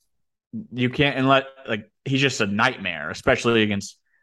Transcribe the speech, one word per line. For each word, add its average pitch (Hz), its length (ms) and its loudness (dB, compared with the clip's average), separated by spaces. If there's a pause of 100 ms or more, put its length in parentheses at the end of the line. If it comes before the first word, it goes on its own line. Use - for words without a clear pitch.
(720)
you 123 160 0
can't, 139 280 0
and 135 120 2
let, 135 160 6 (240)
like, 107 200 -6 (140)
he's 135 160 -2
just 135 220 0
a 104 60 0
nightmare, 98 640 -2
especially 117 520 2
against, 101 340 -4 (260)